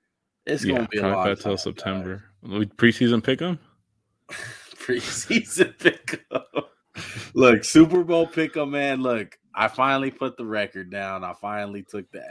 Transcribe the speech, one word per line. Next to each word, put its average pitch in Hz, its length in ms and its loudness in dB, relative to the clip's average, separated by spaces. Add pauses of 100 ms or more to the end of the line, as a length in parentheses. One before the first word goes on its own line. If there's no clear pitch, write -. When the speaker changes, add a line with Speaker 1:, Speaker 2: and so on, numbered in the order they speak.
(440)
Speaker 1:
It's 143 200 -2
Speaker 2:
Yeah, 98 100 2
Speaker 1:
gonna 117 160 0
be 104 80 -4
a 101 40 0
Speaker 2:
kinda 98 140 0
Speaker 1:
long 92 120 0
Speaker 2:
got 98 100 -2
till 104 140 -4
Speaker 1:
time, 95 60 -2
Speaker 2:
September. 95 640 -8 (180)
Speaker 1:
dog. 87 160 -14
Speaker 2:
We 107 80 0
preseason 117 560 4
pick'em? 160 360 -4 (680)
Speaker 1:
<laughs> - 0 - (520)
Preseason - 960 -2
pick'em. - 880 -4 (720)
Look, 120 300 8
Super 165 380 8
Bowl 165 240 2
pick'em, 156 440 -4
man. 139 320 -2
Look, 113 360 -2 (160)
I 107 140 2
finally 135 420 0
put 131 260 -8
the 123 100 -12
record 98 440 -6
down. 98 340 -8
I 90 100 -10
finally 101 480 -8
took 98 280 -12
the 98 200 -16